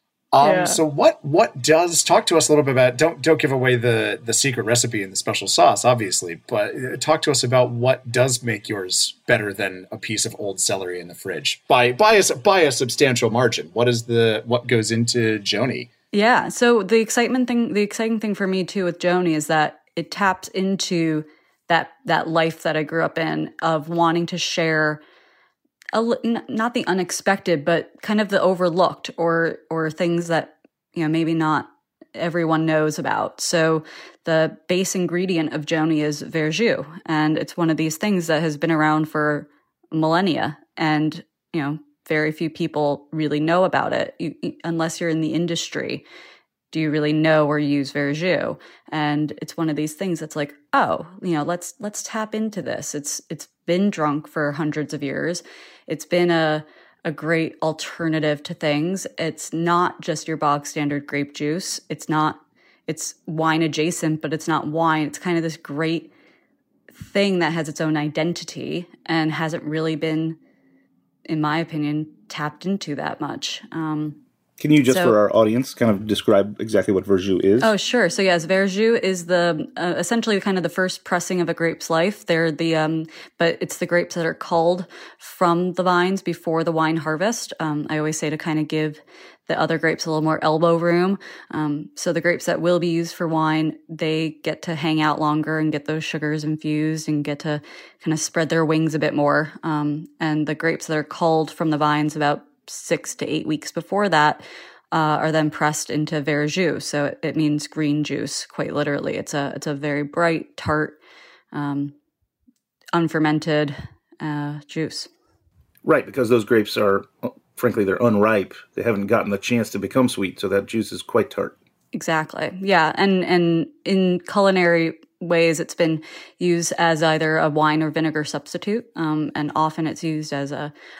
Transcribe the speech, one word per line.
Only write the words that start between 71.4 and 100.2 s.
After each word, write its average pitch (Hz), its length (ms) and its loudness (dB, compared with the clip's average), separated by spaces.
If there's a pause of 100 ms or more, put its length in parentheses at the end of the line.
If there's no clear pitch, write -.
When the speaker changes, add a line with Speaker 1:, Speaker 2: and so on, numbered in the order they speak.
Speaker 2:
my 151 180 0
opinion, 156 540 -4 (160)
tapped 151 380 -8
into 190 300 -4
that - 240 -8
much. - 420 -8 (100)
Um, 151 440 -4 (420)
Speaker 3:
Can 151 120 0
you 151 120 8
just, 123 160 4
Speaker 2:
so - 60 2
Speaker 3:
for 110 140 6
our 104 160 4
audience, 113 380 4
kind 117 180 2
of 104 160 -2
describe 104 540 2
exactly 107 320 2
what 92 120 2
Verjus 95 380 2
is? 113 200 6
Speaker 2:
Oh, 220 140 4
sure. 226 340 0
So - 120 -2
yes, 175 220 2
Verjus 196 560 2
is 180 260 -2
the, 170 500 0
uh, 175 200 -2
essentially 214 440 0
kind 190 180 0
of 175 40 0
the 170 60 -2
first 185 360 -4
pressing 180 360 -2
of 170 80 0
a 170 60 -4
grape's 165 340 -4
life. 170 380 0
They're 165 260 2
the, 160 240 0
um, 156 300 0 (320)
but 170 220 2
it's - 180 -6
the 180 80 -4
grapes 175 300 0
that 170 100 -2
are 165 80 -2
culled 175 520 0 (320)
from 175 560 0
the 185 80 0
vines 180 400 2
before 165 420 -2
the 165 80 0
wine 160 260 0
harvest. 160 640 -4
Um, 151 280 -2
I 156 100 -4
always 156 200 -2
say 160 100 -4
to 151 80 -2
kind 156 220 -2
of 151 100 0
give 156 320 -2 (480)
the - 100 -2
other 156 200 0
grapes 160 280 -2
a 165 40 -4
little 156 120 0
more 156 220 0
elbow 160 320 4
room. 175 420 2 (320)
Um, 151 460 -4
so - 160 -2
the 165 80 -2
grapes 165 240 0
that - 160 -2
will 175 180 2
be 175 80 0
used 165 300 -2
for 175 100 -4
wine, 156 500 0 (120)
they 160 560 -4
get 156 180 -4
to 170 140 -6
hang 156 240 0
out 151 180 2
longer 156 400 0
and 156 140 0
get 147 140 -6
those 156 180 -4
sugars 151 400 -4
infused 156 640 -2
and 151 160 -2
get 147 160 -6
to 151 200 -4 (400)
kind 160 120 -2
of 156 80 -2
spread 160 280 -2
their 160 160 2
wings 156 300 2
a 156 60 -4
bit 147 120 0
more. 147 400 2 (120)
Um, 151 420 -2 (140)